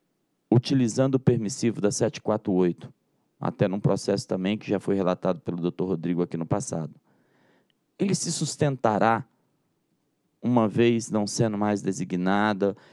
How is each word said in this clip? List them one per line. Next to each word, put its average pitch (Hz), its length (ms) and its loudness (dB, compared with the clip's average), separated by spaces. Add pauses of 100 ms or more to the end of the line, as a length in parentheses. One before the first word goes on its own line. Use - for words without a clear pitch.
(520)
utilizando 131 640 2
o 127 40 0
permissivo 113 600 0
da 101 120 2
sete - 280 -2
quatro 107 320 -2
oito, 90 400 0 (480)
até - 280 -2
num 95 120 -4
processo 98 480 0
também 98 300 -2
que - 100 -14
já 101 120 0
foi 98 160 -2
relatado 92 440 0
pelo 85 220 -8
doutor 87 280 -2
Rodrigo 87 340 -2
aqui 85 120 -4
no 82 120 -6
passado, 85 460 -4 (1040)
ele 190 180 0
se - 160 -4
sustentará, 113 920 0 (1200)
uma 117 260 4
vez 117 440 2
não 104 160 0
sendo 107 300 -2
mais 104 240 0
designada 98 920 0 (180)